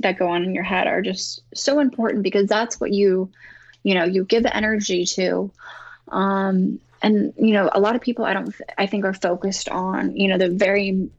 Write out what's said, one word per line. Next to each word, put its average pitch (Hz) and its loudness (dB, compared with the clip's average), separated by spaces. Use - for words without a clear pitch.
that 190 0
go 180 0
on 175 0
in 185 -2
your 180 -4
head 185 -2
are - 0
just - -8
so 285 0
important, 226 0
because 196 2
that's 220 0
what - -2
you, 190 2
you 196 2
know, 175 2
you 185 2
give 226 4
energy 208 0
to. 185 -2
Um, 190 0
and, 214 2
you 220 4
know, 196 4
a - 2
lot 214 2
of 247 -4
people, 233 -2
I 190 0
don't, 196 -4
th-, - -12
I 196 0
think 196 -2
are 190 -2
focused 190 -2
on, 190 -2
you 196 2
know, 190 2
the 185 2
very, 196 0